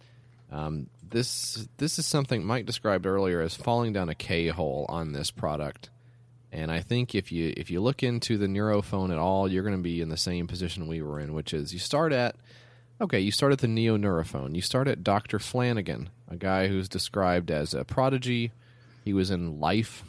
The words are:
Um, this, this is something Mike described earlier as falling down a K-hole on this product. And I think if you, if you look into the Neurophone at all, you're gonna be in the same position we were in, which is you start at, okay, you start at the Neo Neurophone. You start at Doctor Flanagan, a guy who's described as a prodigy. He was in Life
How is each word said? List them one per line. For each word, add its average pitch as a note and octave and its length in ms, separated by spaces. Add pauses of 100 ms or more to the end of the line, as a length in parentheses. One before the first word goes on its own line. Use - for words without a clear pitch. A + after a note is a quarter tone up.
(520)
Um, D2+ 360 (200)
this, A2+ 600 (100)
this D#3 220
is D#3 60
something C3 400
Mike A2+ 200
described G2 400
earlier F#2+ 360
as E2+ 140
falling A#2 380
down F#2 160
a D#2 60
K-hole D#2+ 760
on D#2+ 220
this C#2+ 200
product. D2 580 (640)
And D#2+ 180
I E2 100
think A#2+ 340
if F#2+ 160
you, E2 240
if D#2+ 160
you F2 100
look C3 220
into A#2 340
the G2+ 100
Neurophone G2+ 640
at D#2+ 80
all, F#2+ 300
you're F#2 140
gonna G2+ 140
be E2+ 240
in D#2+ 80
the D#2+ 80
same F2 300
position F2+ 400
we D#2+ 140
were D2 180
in, D2+ 140
which D#2 200
is D2+ 200
you F2 60
start D#3 340
at, B2 220 (640)
okay, E3+ 180
you G2+ 120
start C#3+ 220
at C3 60
the B2 80
Neo A2+ 300
Neurophone. D#2+ 580
You F2+ 60
start C3+ 260
at G#2 160
Doctor G#2 360
Flanagan, G2+ 720 (200)
a F2 80
guy F#2+ 300
who's F#2+ 200
described F2+ 640
as D2+ 220
a C2 100
prodigy. B2+ 680 (520)
He G2+ 100
was F#2+ 180
in E2+ 280
Life G2 500